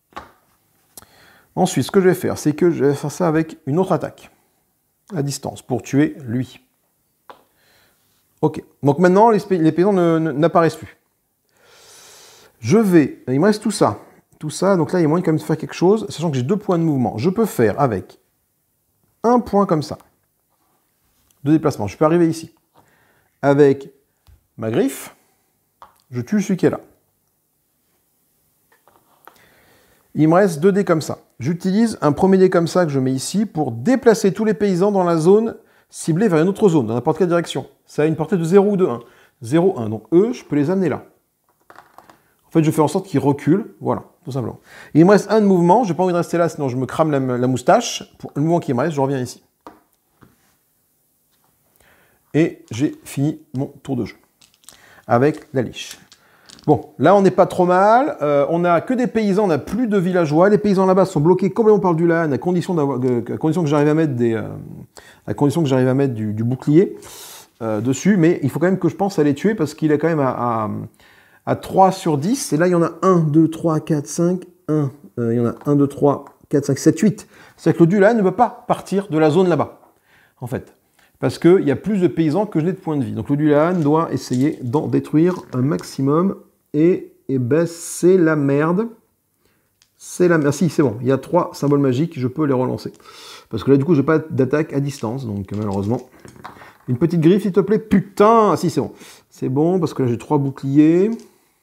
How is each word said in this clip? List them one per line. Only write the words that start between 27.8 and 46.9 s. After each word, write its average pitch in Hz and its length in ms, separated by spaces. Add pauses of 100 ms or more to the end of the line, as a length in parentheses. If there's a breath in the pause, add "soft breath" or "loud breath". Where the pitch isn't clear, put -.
Il 151 140
me 160 60
reste 180 260
deux 190 120
dés 196 120
comme 165 160
ça. - 200 (180)
J'utilise 185 640
un 147 100
premier 190 240
dé 185 140
comme 175 160
ça 180 180
que 151 80
je 135 80
mets 131 120
ici 180 340
pour 147 260
déplacer 208 640
tous 220 100
les 214 100
paysans 202 380
dans 190 120
la 170 120
zone 202 400 (320 soft breath)
ciblée 175 400
vers 160 140
une 180 60
autre 202 200
zone, 156 180
dans 110 80
n'importe 151 220
quelle 185 120
direction. 165 380 (200)
Ça - 160
a - 20
une 156 120
portée - 200
de 165 80
zéro 196 280
ou 202 40
de 185 100
un. 120 140 (400 soft breath)
Zéro, 165 380
un. 113 100
Donc 107 240
eux, 214 220
je - 100
peux 143 120
les 143 120
amener 185 220
là. - 160 (1400 soft breath)
En - 20
fait, 165 120
je 156 80
fais 156 100
en 147 80
sorte 190 180
qu'ils 139 140
reculent. 143 600
Voilà, 123 240 (200)
tout 127 80
simplement. 127 280 (340 loud breath)
Et 143 60
il 165 40
me 185 60
reste 202 200
un 220 100
de 208 60
mouvement. 185 380
J'ai 180 80
pas 165 120
envie 185 80
de 175 60
rester 170 200
là, 170 100
sinon 143 200
je 120 80
me 131 100
crame 160 240